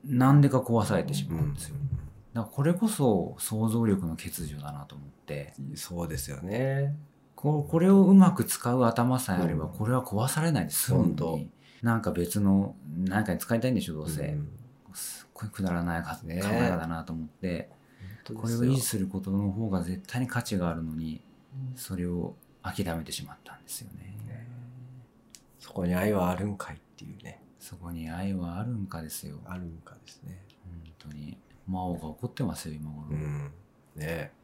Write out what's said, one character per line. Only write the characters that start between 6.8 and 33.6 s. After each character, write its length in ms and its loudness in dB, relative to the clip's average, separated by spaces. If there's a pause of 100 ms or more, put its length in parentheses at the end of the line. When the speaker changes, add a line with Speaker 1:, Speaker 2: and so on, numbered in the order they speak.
Speaker 1:
こ-、 320 0
こ 100 2
れ 120 6
を 120 12
う 120 10
ま 180 12
く 120 2
使 300 0
う 100 4
頭 360 4
さ 160 0
え 60 2
あ 40 2
れ 80 0
ば、 120 -2
Speaker 2:
う 20 -6
ん。 40 -8
Speaker 1:
こ 140 -2
れ 60 2
は 100 2
壊 260 0
さ 120 0
れ 100 2
な 120 2
い 20 0
で 60 -6
済 240 0
む 40 8
の 60 6
に、 40 6
Speaker 2:
本 80 0 (680)
当。 40 0
Speaker 1:
な 100 4
ん 60 0
か 80 0
別 300 0
の、 340 4 (300)
な 160 2
ん 40 0
か 80 0
に 60 0
使 160 -2
い 60 2
た 80 2
い 40 2
ん 20 2
で 60 2
し 100 -4
ょ、 40 -6
ど 80 -6
う 80 -4
せ。 160 -4
Speaker 2:
う 100 -4
ん。 120 -6 (460)
Speaker 1:
す 340 -12
っ 60 -20
ご 120 -10
い 40 -6
く 120 -6
だ 100 0
ら 120 0
な 140 0
い 40 -4
か-、 220 -8
Speaker 2:
ね。 160 -4
Speaker 1:
考 100 0
え 200 2
方 80 0
だ 80 -6
な 180 -6
と 80 -10
思 140 -8
っ 20 -14
て、 420 -6 (560)
Speaker 2:
本 100 -10
当 60 -8
で 60 -4
す 60 -2
よ。 40 -2
Speaker 1:
こ 60 2
れ 60 4
を 20 4
維 40 4
持 60 2
す 160 -2
る 80 0
こ 140 -6
と 100 -6
の 200 2
方 180 -4
が 140 0
絶 240 -6
対 160 -4
に 40 -2
価 160 -4
値 140 -4
が 140 0
あ 40 -4
る 80 -6
の 120 -6
に、 280 -6 (500)
Speaker 2:
う 20 -10
ん。 20 -14
Speaker 1:
そ 180 -10
れ 120 -2
を 300 -4 (260)
諦 220 -4 (120)
め 80 -6
て 80 -10
し 140 -10
ま 80 -18
っ 100 -20
た 120 -20
ん 60 -20
で 60 -20
す 140 -12
よ 100 -16
ね。 240 -16 (100)
Speaker 2:
ね。 220 -12 (1080)
そ 160 -20
こ 100 -2
に 100 2
愛 200 2
は 160 2
あ 60 -2
る 100 -2
ん 100 -4
か 160 -12
い 40 -14
っ 20 -20 (180)
て 80 -18
い 140 -14
う 40 -20
ね。 200 -18 (160)
Speaker 1:
そ 180 -18
こ 140 -12
に 180 -8
愛 260 -4
は 240 -4
あ 60 -4
る 60 -4
ん 160 -4
か 160 -10
で 80 -12
す 160 -12
よ。 180 -12
Speaker 2:
あ 120 -12
る 80 -10
ん 80 -10 (120)
か 100 -20 (120)
で 60 -20
す 100 -20
ね。 200 -16 (220)
Speaker 1:
本 460 -16
当 60 -14
に。 220 -14 (280)
魔 180 -4
王 100 -2
が 120 -8
怒 200 -10
っ 60 -8
て 100 -6
ま 140 -4
す 120 -10
よ、 60 -8
今 160 -10
頃。 200 -12
Speaker 2:
う 40 -4
ん。 380 -6 (440)